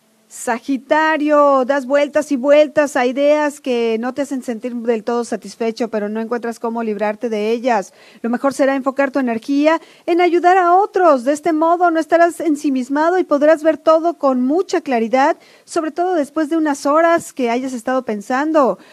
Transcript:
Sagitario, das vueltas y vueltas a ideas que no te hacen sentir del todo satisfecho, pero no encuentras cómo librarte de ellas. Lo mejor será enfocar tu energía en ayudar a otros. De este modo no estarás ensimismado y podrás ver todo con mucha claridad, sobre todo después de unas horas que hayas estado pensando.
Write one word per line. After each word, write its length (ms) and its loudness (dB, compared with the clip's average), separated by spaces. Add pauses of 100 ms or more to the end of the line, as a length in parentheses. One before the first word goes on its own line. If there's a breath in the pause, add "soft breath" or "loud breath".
(280)
Sagitario, 1400 0
das 220 -2
vueltas 460 0
y 40 0
vueltas 600 2
a 100 2
ideas 540 0
que 400 -2
no 120 -6
te 100 -6
hacen 200 -6
sentir 320 -8
del 300 -2
todo 200 -2
satisfecho, 640 -6
pero 200 -4
no 120 -6
encuentras 380 -6
cómo 240 -6
librarte 460 -4
de 240 -2
ellas. 420 -2 (280 loud breath)
Lo 60 -4
mejor 240 -2
será 220 0
enfocar 380 -2
tu 80 -2
energía 600 0 (240 loud breath)
en 160 2
ayudar 380 4
a 160 4
otros. 480 4
De 100 0
este 200 -2
modo 400 2
no 80 0
estarás 400 2
ensimismado 800 0
y 40 -2
podrás 380 2
ver 160 2
todo 360 2
con 280 0
mucha 380 -2
claridad, 560 0 (280 soft breath)
sobre 280 -4
todo 220 -2
después 360 -2
de 60 0
unas 300 -2
horas 460 2
que 160 -4
hayas 240 -4
estado 320 -4
pensando. 760 0 (120)